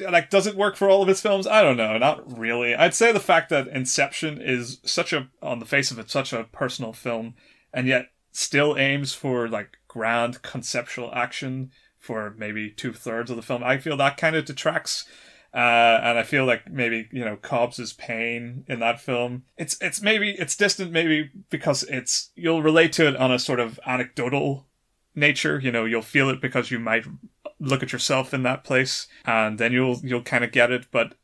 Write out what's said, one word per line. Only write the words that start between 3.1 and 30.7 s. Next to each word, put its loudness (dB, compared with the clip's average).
the 2
fact 2
that 0
Inception -2
is -4
such -2
a, -2
on -4
the -12
face 0
of -10
it, -14
such -4
a -4
personal -6
film, -6
and -2
yet 2
still 0
aims 0
for, -2
like, -8
grand -2
conceptual -8
action -6
for -8
maybe -8
two-thirds -8
of -8
the -10
film, -6
I 2
feel -6
that 2
kinda 0
detracts. -4
Uh, 6
and 2
I 2
feel 2
like 0
maybe, -4
you -4
know, -6
Cobbs's -4
pain -8
in -6
that 0
film, -4
it's, -6
it's -4
maybe, 2
it's -6
distant 0
maybe 2
because -2
it's, -4
you'll 0
relate 6
to 6
it 4
on 4
a 2
sort 0
of -4
anecdotal -2
nature, 0
you 0
know, 0
you'll 0
feel 2
it -2
because -2
you -4
might -2
look -2
at -8
yourself -2
in -2
that -2
place, -2
and 0
then 0
you'll, 2
you'll -4
kinda 0
get 4